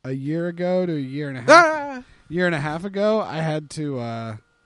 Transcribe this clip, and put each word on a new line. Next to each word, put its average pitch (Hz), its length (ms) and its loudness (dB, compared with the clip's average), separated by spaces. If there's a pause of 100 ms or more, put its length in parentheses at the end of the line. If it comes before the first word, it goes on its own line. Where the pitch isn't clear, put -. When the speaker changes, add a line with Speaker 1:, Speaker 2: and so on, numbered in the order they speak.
Speaker 1:
a 131 80 -6
year 147 340 -4
ago 180 400 0
to 175 80 -2
a - 60 -2
year 139 280 -6
and 135 100 -8
a - 20 -12
half, 120 100 -8
Speaker 2:
Ah! 302 520 6 (260)
Speaker 1:
year 175 180 0
and 175 80 2
a 143 60 0
half 156 240 -4
ago, 208 360 0
I 147 180 -4
had 156 320 -2
to, 143 280 -4
uh, 113 380 -6 (300)